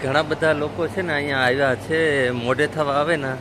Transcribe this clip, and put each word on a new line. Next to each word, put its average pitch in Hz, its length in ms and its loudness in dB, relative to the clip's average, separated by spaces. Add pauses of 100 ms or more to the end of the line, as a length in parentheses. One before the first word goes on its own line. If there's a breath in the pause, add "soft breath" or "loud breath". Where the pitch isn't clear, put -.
ઘણા 139 180 0
બધા 156 320 0
લોકો 151 340 -2
છે 190 140 -6
ને 170 120 -2
અહીંયા 143 260 -2
આવ્યા 131 360 2
છે, 147 560 0
મોઢે 123 360 0
થવા 143 260 -2
આવે 147 220 2
ને 135 260 -4